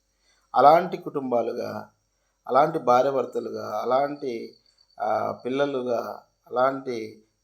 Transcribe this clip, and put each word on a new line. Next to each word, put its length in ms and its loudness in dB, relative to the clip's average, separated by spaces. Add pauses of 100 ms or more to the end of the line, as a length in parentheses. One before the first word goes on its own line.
(540)
అలాంటి 420 6
కుటుంబాలుగా, 920 -4 (580)
అలాంటి 300 2
భార్యాభర్తలుగా, 1040 0
అలాంటి, 720 -2 (460)
ఆ, 440 -2
పిల్లలుగా, 760 -2 (280)
అలాంటి 720 -2 (220)